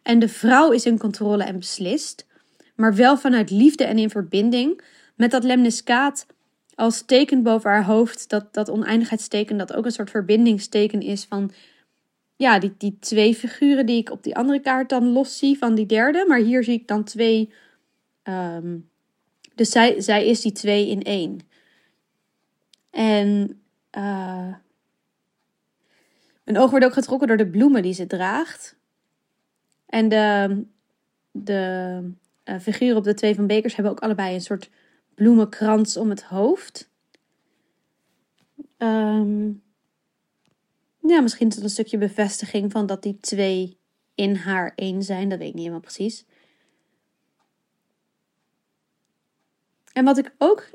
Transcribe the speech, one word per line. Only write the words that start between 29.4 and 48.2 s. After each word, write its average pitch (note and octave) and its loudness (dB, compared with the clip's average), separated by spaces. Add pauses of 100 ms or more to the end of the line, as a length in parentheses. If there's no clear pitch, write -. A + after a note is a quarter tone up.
En A3 0
de, G#3 2 (640)
de, F#3 -6 (320)
eh, F#3+ -10
figuren A3 -2
op G#3 0
de G3+ 0
twee G#3 0
van G3+ 0
bekers G#3+ -2
hebben G3+ -2
ook - -10
allebei G3 -4
een F#3 -6
soort F#3 -10 (440)
bloemenkrans G#3+ 2
om G#3+ -2
het G3+ -8
hoofd. - -4 (1900)
Ehm, G#3+ -2 (1500)
ja, D#4+ 4
misschien A3+ 0
is G#3+ 0
het G3+ -10
een G#3 -4
stukje A3 -6
bevestiging G3+ -4
van G#3+ -2
dat G3 -8
die G3+ -8
twee F#3+ -4 (360)
in G3+ -2
haar F#3 -4
één F#3+ -6
zijn. G3 -6
Dat F#3 -6
weet - -12
ik - -14
niet E3+ -10
helemaal E3+ -10
precies. - -10 (3750)